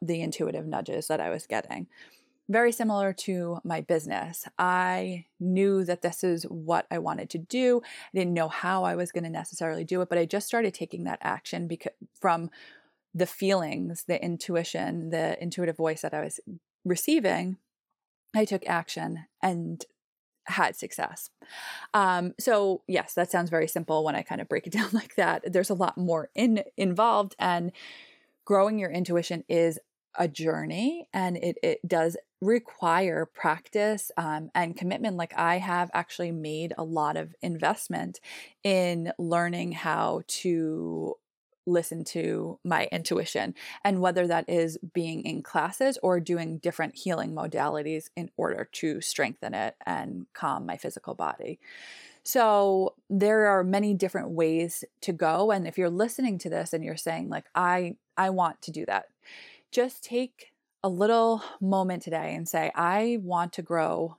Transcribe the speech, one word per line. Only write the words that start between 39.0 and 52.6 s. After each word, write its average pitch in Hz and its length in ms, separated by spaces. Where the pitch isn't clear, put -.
learning 175 540
how 160 560
to 165 880
listen 170 340
to 165 600
my 175 260
intuition, 175 640
and 196 160
whether 180 260
that 170 220
is 165 300
being 165 300
in 165 180
classes 190 600
or 180 160
doing 165 400
different 165 380
healing 165 360
modalities 151 840
in 175 200
order - 360
to 156 280
strengthen - 540
it 104 220
and - 460
calm - 340
my - 100
physical - 380
body. - 460
So 202 720